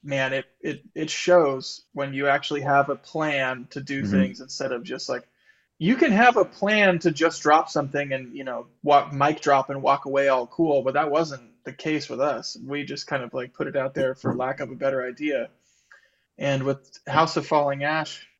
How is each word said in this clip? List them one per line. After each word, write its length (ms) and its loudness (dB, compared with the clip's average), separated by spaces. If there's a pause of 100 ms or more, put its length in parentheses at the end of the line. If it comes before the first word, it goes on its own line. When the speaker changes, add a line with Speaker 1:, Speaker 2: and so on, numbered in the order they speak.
Speaker 1:
man, 300 -4
it, 120 -6 (160)
it, 220 -8 (120)
it 140 -6
shows 720 2 (100)
when 200 -8
you 140 -2
actually 340 0
have 280 2
a 60 -2
plan 760 -4
to 100 -10
do 220 -6
Speaker 2:
Mm-hmm. 80 -2
Speaker 1:
things 300 0
instead 300 -6
of 120 -6
just, 260 -10
like, 180 -6 (520)
you 160 4
can 160 4
have 260 6
a 80 6
plan 540 2
to 120 2
just 320 0
drop 260 4
something 440 -2
and, 220 -8
you 80 -10
know, 240 -10 (160)
walk, 300 4
mic 280 0
drop 280 2
and 120 -8
walk 240 0
away 220 2
all 200 2
cool, 360 2
but 120 0
that 160 2
wasn't 400 -2 (140)
the 80 -10
case 360 -4
with 120 -8
us. 440 -4
We 180 -8
just 240 -10
kind 160 -4
of, 100 -14
like, 200 -8
put 140 -6
it 80 -8
out 180 -4
there 220 -2
for 200 -4
lack 240 -4
of 120 -8
a 40 -14
better 300 -2
idea. 440 -4 (880)
And 260 -2
with 440 -6
House 300 2
of 100 -6
Falling 360 0
Ash 440 -4 (120)